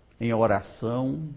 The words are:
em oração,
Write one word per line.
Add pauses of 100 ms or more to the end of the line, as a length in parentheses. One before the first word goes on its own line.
(200)
em
oração,